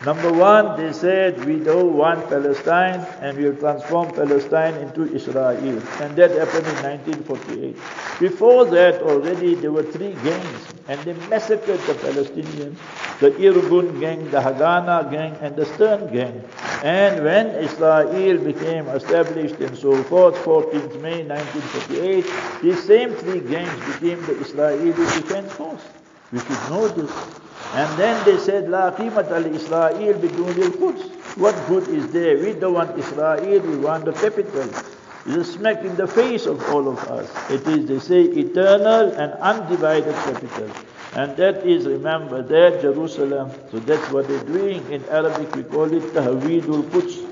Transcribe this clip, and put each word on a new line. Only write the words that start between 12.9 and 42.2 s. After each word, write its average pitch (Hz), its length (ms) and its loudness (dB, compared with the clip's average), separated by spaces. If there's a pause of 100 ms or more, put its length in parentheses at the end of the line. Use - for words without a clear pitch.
the 143 120 8
Irgun 175 680 4
gang, 156 320 -6
the 139 80 2
Haganah 156 720 2
gang, 156 300 -6
and 143 160 -8
the 151 80 0
Stern 214 420 0
gang. 120 340 -4 (420)
And 180 420 2
when 208 220 4 (200)
Israel 160 720 4
became 156 500 -4
established 160 720 0
and 131 160 -6
so 139 280 4
forth, 175 340 6
fourteenth 151 640 0
May 165 220 -6
nineteen 143 500 -8
forty-eight, 180 540 -2 (340)
these 170 200 2
same 220 340 4
three 175 240 -4
gangs 151 400 -6 (140)
became 170 360 -4
the 143 100 -2
Israeli 147 540 0
Defense 190 580 -2
Force. 160 300 -12 (500)
We 120 80 -4
should 120 300 -8
know 208 180 0
this. 165 240 -4 (640)
And 151 240 -2
then 220 240 2
they 196 140 6
said, 190 320 0
"La 185 220 2
qimat 208 460 -2
al 165 160 -2
Israel 165 600 0 (100)
bidun 175 420 -2
al 175 60 2 (100)
Quds." 370 220 -2 (400)
What 202 120 4 (120)
good 180 220 0
is 151 240 -2
there? 165 240 4
We 196 160 -2
don't 180 220 0
want 165 220 -2
Israel, 156 640 0 (120)
we 147 60 -2 (100)
want 156 180 -2
the 160 80 -2
capital. 196 560 -2 (560)
It's 131 100 -4
a 170 80 0
smack 214 400 -2
in 180 140 -6
the 185 100 -2
face 240 380 0
of 151 260 -4
all 143 160 2
of 127 120 -4 (100)
us. 120 180 -8 (220)
It 135 180 -2
is, 156 220 2
they 135 100 0
say, 180 220 4 (240)
eternal 202 640 4 (120)
and 143 100 -6 (180)
undivided 156 720 0
capital. 120 460 -8 (460)
And 139 220 -4
that 185 280 2
is, 175 220 2
remember, 139 560 -4